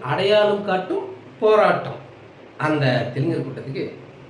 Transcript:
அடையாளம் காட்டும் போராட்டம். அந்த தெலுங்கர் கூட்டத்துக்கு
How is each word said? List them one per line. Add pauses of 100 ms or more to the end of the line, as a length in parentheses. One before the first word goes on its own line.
அடையாளம்
காட்டும் (340)
போராட்டம். (580)
அந்த (280)
தெலுங்கர்
கூட்டத்துக்கு (460)